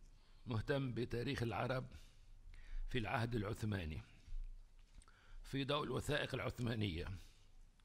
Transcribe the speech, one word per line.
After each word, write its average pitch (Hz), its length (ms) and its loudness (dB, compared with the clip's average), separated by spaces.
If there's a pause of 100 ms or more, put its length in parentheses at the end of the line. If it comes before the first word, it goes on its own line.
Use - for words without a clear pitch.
(460)
مهتم 131 480 4
بتاريخ 120 480 2
العرب 120 440 2 (1000)
في 135 100 2
العهد 117 360 2
العثماني 101 680 0 (1400)
في 135 220 0
ضوء 143 200 2
الوثائق - 500 2
العثمانية. 101 760 2 (760)